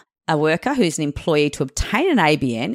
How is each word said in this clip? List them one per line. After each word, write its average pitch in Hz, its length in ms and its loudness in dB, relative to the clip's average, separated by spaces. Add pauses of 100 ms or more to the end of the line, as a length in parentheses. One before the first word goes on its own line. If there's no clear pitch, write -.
(280)
a 160 100 0
worker 156 360 0
who's 196 240 0
an 156 80 -2
employee 147 460 0
to - 120 -4
obtain 302 480 -2
an 262 80 4
A 156 160 4
B 120 220 -2
N 165 180 -4